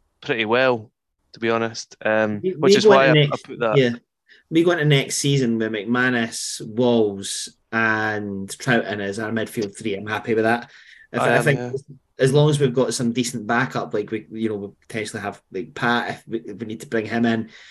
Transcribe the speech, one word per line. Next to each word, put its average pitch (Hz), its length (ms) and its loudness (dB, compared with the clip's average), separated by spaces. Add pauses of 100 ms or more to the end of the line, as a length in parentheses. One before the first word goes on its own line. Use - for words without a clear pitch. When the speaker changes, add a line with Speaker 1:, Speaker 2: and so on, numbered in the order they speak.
(200)
Speaker 1:
pretty 117 240 -2
well, 120 460 2 (420)
to - 80 -18
be 113 80 0
honest. 113 560 -2
Um, 107 380 2
Speaker 2:
Me, 185 100 -2
Speaker 1:
which 151 200 4
Speaker 2:
me 202 40 8
Speaker 1:
is - 80 4
Speaker 2:
going - 120 8
Speaker 1:
why 135 100 6
Speaker 2:
to 131 40 6
Speaker 1:
I, 127 40 6
Speaker 2:
next, 143 180 4
Speaker 1:
I - 160 -8
put 131 120 -8
that. 113 180 2
Speaker 2:
yeah, 123 120 4 (600)
me 160 120 2
going 170 140 2
to 156 80 0
next 143 320 2
season 135 400 0
with 110 160 -2
McManus, 117 960 -2
Walls, 110 880 0 (160)
and 107 760 -2
Troughton 104 540 -2
as 101 180 -6
our 110 120 -6
midfield 107 440 -4
three. 107 200 -6
I'm 98 120 -8
happy 107 280 -4
with 110 100 2
that. 117 260 0 (420)
If, 117 80 -2
Speaker 1:
I 123 100 2
Speaker 2:
I 120 60 4
Speaker 1:
am, 120 60 2
Speaker 2:
think 139 160 2
Speaker 1:
yeah. 123 140 -8 (460)
Speaker 2:
as 127 160 4
long 147 160 6
as 143 100 2
we've 127 140 2
got 117 180 0
some 117 200 -2
decent 120 340 -4
backup, 117 480 -2
like, 120 160 -2
we, 107 200 -6
you 110 200 -4
know, 107 60 -6
we 98 120 -8 (140)
potentially 107 400 -8
have, 101 180 -10 (100)
like, 92 240 -10
Pat, 120 360 0
if - 180 -12
we, 113 120 -6
if 98 180 -14
we 113 80 -10
need 107 140 -10
to - 80 -18
bring 113 180 -2
him 117 180 -2
in. 113 240 0 (220)